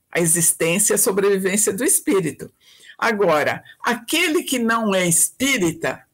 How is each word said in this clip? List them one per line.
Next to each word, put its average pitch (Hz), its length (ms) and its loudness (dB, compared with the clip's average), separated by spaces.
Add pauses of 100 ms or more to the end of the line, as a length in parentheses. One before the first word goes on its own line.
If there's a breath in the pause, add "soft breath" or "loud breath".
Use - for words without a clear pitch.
a 165 120 -2
existência 170 720 0
e - 20 2
a - 20 2
sobrevivência 196 760 0
do 196 100 -4
espírito. 190 640 -2 (480 loud breath)
Agora, 175 640 0 (220 loud breath)
aquele 311 600 0
que 262 140 -2
não 226 380 0
é 185 100 2
espírita 170 1080 0